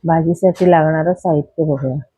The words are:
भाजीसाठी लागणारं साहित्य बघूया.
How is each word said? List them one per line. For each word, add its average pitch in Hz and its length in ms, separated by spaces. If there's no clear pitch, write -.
भाजीसाठी 170 680
लागणारं 160 420
साहित्य 165 500
बघूया. 135 320